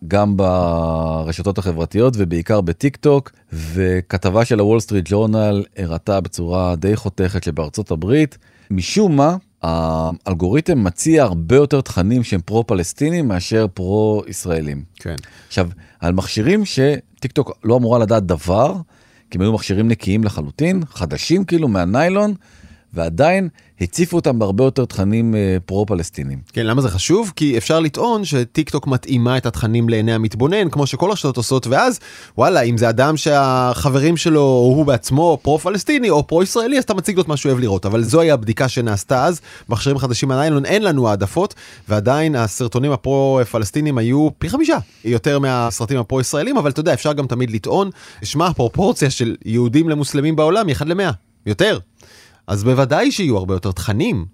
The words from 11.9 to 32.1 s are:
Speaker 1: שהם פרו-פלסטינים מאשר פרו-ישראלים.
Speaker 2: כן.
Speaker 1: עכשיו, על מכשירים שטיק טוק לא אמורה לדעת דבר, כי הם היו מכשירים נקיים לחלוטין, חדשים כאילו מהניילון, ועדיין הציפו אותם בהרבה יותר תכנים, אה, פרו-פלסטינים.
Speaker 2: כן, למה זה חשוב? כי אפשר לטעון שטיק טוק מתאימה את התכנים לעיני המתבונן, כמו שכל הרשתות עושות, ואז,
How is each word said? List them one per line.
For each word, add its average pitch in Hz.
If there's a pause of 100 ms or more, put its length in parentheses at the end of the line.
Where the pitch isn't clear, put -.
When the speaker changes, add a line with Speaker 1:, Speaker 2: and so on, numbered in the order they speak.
Speaker 1:
שהם 98
פרו-פלסטינים 117
מאשר 107
פרו-ישראלים. 92 (140)
Speaker 2:
כן. 82 (320)
Speaker 1:
עכשיו, 90 (320)
על 85
מכשירים 107
שטיק 135
טוק - (120)
לא 110
אמורה 120
לדעת 110
דבר, 92 (560)
כי 87
הם 90
היו 107
מכשירים 104
נקיים 110
לחלוטין, 143
חדשים 107
כאילו 165
מהניילון, 156 (600)
ועדיין 135 (320)
הציפו 170
אותם 139
בהרבה 104
יותר 131
תכנים, 110
אה, 98 (100)
פרו-פלסטינים. 85 (140)
Speaker 2:
כן, 117
למה 120
זה 127
חשוב? 160
כי 139
אפשר 160
לטעון 202
שטיק 143
טוק 147
מתאימה 127
את 123
התכנים 117
לעיני 113
המתבונן, 113
כמו 139
שכל 156
הרשתות 151
עושות, 123
ואז, 196 (380)